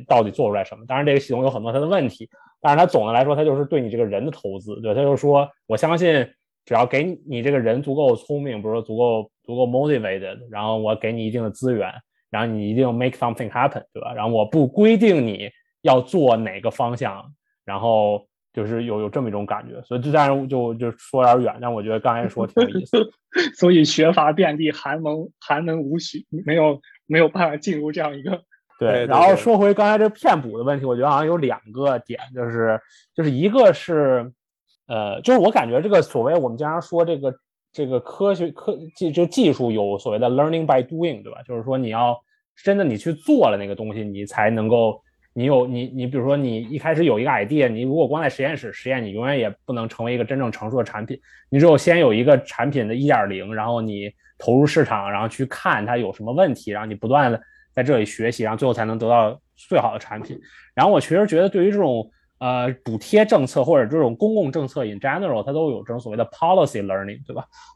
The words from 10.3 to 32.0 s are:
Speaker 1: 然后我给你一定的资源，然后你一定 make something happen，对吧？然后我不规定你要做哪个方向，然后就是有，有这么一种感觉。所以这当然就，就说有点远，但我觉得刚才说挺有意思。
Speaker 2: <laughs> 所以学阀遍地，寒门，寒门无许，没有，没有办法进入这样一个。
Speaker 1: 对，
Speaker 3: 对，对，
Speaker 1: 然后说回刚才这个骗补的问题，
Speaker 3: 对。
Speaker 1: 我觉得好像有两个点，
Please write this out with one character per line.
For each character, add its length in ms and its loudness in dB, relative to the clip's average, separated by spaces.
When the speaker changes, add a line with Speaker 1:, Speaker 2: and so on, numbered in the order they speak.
Speaker 1:
然 120 -10
后 140 -2
我 180 -2
给 180 -4
你 140 -6
一 40 -4
定 120 -4
的 80 -6
资 220 -4
源， 180 -2
然 140 -4
后 40 -2
你 220 -4
一 60 -2
定 200 0
make 220 -2
something 320 -4
happen， 420 -2
对 120 -16
吧？ 100 -10
然 100 -8
后 80 -2
我 140 2
不 220 2
规 320 4
定 280 4
你 220 -6
要 180 4
做 380 2
哪 240 -6
个 100 -4
方 240 -2
向， 300 -8
然 160 -8
后 460 2
就 120 -6
是 200 -4
有， 180 -4
有 80 -4
这 100 -4
么 80 -4
一 20 -6
种 140 -6
感 240 -8
觉。 140 -16
所 160 -6
以 20 -4
这 100 -4
当 160 4
然 220 0
就， 260 -2
就 180 -4
说 300 -2
有 160 6
点 40 0
远， 180 -2
但 100 -6
我 120 -4
觉 80 -6
得 100 -2
刚 140 0
才 120 -4
说 200 -4
挺 160 0
有 80 2
意 160 -6
思。 100 0
Speaker 2:
<laughs> 240 -2
所 160 4
以 140 8
学 260 2
阀 220 4
遍 240 0
地， 160 0
寒 300 -8
门， 100 -4
寒 240 -4
门 160 -2
无 200 -4
许， 260 -10
没 80 0
有， 260 2
没 120 2
有 100 6
办 220 0
法 80 -4
进 200 -4
入 140 -4
这 80 -6
样 160 -4
一 60 -14
个。 80 -6
Speaker 1:
对， 140 0
Speaker 3:
对， 80 -
对， 80 -2
Speaker 1:
然 120 4
后 160 8
说 220 2
回 160 4
刚 120 2
才 120 2
这 60 4
个 60 2
骗 300 0
补 160 -10
的 80 -6
问 140 0
题， 60 -6
Speaker 3:
对。 40 -2
Speaker 1:
我 80 0
觉 60 -2
得 80 2
好 80 4
像 80 0
有 100 0
两 240 -2
个 280 -2
点， 200 -12